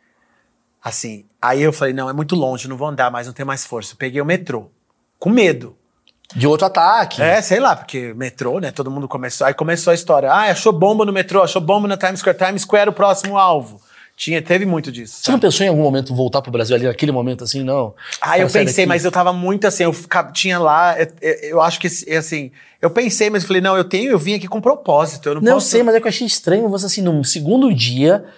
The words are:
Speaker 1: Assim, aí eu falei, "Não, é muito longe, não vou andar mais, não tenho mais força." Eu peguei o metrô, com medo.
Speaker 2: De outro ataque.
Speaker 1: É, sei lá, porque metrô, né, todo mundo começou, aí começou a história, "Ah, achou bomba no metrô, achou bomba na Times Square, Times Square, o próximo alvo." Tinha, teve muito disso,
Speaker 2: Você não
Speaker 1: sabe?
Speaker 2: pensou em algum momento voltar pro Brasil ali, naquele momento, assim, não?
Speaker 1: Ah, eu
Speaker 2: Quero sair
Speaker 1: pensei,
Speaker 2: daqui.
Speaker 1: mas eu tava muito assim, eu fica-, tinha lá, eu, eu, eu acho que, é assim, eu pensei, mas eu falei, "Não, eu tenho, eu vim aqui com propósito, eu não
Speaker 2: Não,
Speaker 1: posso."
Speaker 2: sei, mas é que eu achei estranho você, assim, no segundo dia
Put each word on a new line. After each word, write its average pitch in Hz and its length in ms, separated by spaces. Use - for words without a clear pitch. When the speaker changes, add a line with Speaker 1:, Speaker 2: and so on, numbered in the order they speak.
Speaker 1:
Assim, 110 420
aí 131 220
eu 156 100
falei, 139 220
"Não, 131 160
é - 20
muito 151 220
longe, 131 340
não 135 80
vou 139 120
andar 131 220
mais, 123 160
não 127 80
tenho 139 120
mais 135 180
força." 110 280
Eu - 40
peguei 131 240
o 143 40
metrô, 151 440
com 175 120
medo. 170 460
Speaker 2:
De 131 120
outro 156 200
ataque. 185 540
Speaker 1:
É, 175 220
sei 185 180
lá, 254 160
porque 120 380
metrô, 127 440
né, 165 140
todo 135 180
mundo 139 160
começou, 127 400
aí 135 80
começou 170 360
a 170 40
história, 143 380
"Ah, 208 180
achou 214 220
bomba 202 320
no 202 80
metrô, 190 300
achou 180 180
bomba 202 260
na 196 100
Times 190 240
Square, 185 180
Times 190 240
Square, 208 280
o - 20
próximo 196 460
alvo." 143 420
Tinha, 160 280
teve 175 240
muito 160 260
disso, 117 300
Speaker 2:
Você - 80
não 269 80
Speaker 1:
sabe? 220 80
Speaker 2:
pensou 196 200
em - 40
algum 156 120
momento 135 320
voltar 127 280
pro 131 100
Brasil 117 240
ali, 120 100
naquele 131 240
momento, 127 340
assim, 135 200
não? 131 300
Speaker 1:
Ah, 156 160
eu 185 60
Speaker 2:
Quero 185 80
sair - 160
Speaker 1:
pensei, - 180
Speaker 2:
daqui. 175 40
Speaker 1:
mas 175 180
eu 180 40
tava 180 220
muito 185 340
assim, 185 180
eu 170 80
fica-, 170 380
tinha 185 280
lá, 165 420
eu, 160 80
eu, 156 140
eu 165 100
acho 170 200
que, 185 80
é 156 120
assim, 151 340
eu 170 100
pensei, 214 400
mas 208 120
eu - 60
falei, 185 140
"Não, 190 140
eu 180 80
tenho, 190 260
eu 220 80
vim 170 160
aqui 196 120
com 208 140
propósito, 165 680
eu 147 60
não 156 60
Speaker 2:
Não, 233 120
Speaker 1:
posso." - 140
Speaker 2:
sei, 233 140
mas 226 120
é 226 60
que 233 60
eu 226 40
achei 240 160
estranho 208 420
você, 196 180
assim, 196 160
no 151 220
segundo 202 500
dia 131 500